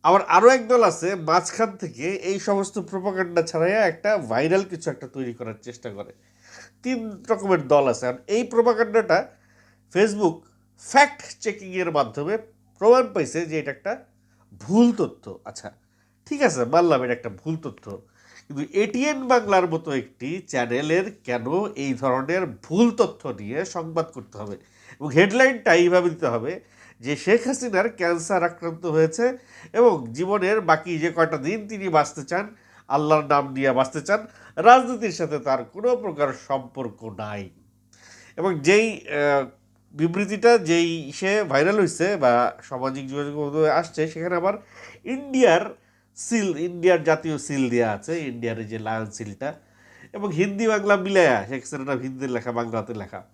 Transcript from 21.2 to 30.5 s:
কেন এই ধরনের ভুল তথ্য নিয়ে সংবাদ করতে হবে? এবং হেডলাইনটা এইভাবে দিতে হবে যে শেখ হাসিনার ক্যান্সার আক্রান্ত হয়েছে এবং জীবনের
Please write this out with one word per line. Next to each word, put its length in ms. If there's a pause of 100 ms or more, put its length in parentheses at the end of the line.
কেন 420 (100)
এই 180
ধরনের 520
ভুল 440
তথ্য 380
নিয়ে 360
সংবাদ 480
করতে 260
হবে? 180 (440)
এবং 80
হেডলাইনটা 680
এইভাবে 360
দিতে 160
হবে 340 (400)
যে 160
শেখ 300
হাসিনার 420
ক্যান্সার 540
আক্রান্ত 440
হয়েছে 520 (340)
এবং 400
জীবনের 480